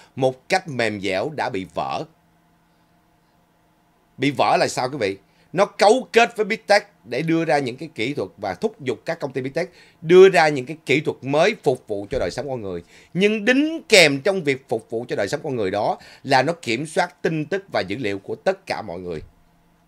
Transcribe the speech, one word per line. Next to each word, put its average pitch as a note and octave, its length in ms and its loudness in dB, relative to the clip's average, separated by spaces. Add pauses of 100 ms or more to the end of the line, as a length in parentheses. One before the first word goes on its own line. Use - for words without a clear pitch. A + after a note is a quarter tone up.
(160)
một C3 320 -2
cách F#3 200 -2
mềm A2+ 320 -4
dẻo G2 360 -4
đã A#2 140 -4
bị F#2+ 240 -8
vỡ. D#2+ 300 -6 (2000)
Bị C#3 140 0
vỡ A#2+ 300 2
là C#3 80 2
sao B2+ 220 -4
quý D3 100 -10
vị? G2 160 -2 (360)
Nó F#3 120 2
cấu G#3 480 2
kết A#3 240 2
với G#3+ 80 -2
Big G#3+ 220 -6
Tech G#3 220 2 (160)
để A#2+ 180 -6
đưa E3 220 0
ra D#3 140 0
những B2+ 180 -4
cái D#3 180 -14
kỹ B2 200 -4
thuật G2+ 220 -6
và G2+ 180 -6
thúc - 260 -6
giục B2 240 -6
các D#3+ 140 -8
công C3+ 140 -10
ty C3+ 80 -6
Big C3+ 120 -10
Tech F3 180 -6 (300)
đưa F#3 280 10
ra E3 200 4
những C3+ 180 -2
cái D3+ 100 -12 (100)
kỹ C3 140 2
thuật C#3+ 220 -4
mới D#3 400 0
phục C3 260 -2
vụ G2+ 220 -8
cho C3 80 -4
đời F#2 120 -2
sống B2 180 -8
con B2+ 140 -8
người. F2+ 200 -8 (320)
Nhưng G#3 300 0
đính C#4+ 440 0
kèm D3+ 320 6
trong C#3+ 240 -2
việc C3+ 240 -2
phục A2+ 220 -6
vụ A#2+ 180 -6
cho D3+ 80 -6
đời G2+ 120 -2
sống D3 160 -4
con C3+ 120 -4
người G2+ 140 -2
đó A#2 280 -2 (240)
là C3 200 2
nó D3+ 100 0 (100)
kiểm A#2+ 240 -4
soát F3 360 -4
tin D#3+ 220 -2
tức G3 280 -6
và A2+ 80 -2
dữ G2 160 -6
liệu G2+ 220 -4
của G#2+ 160 -10
tất - 320 -4
cả - 160 -6
mọi F2+ 180 -12
người. F2 220 -8 (640)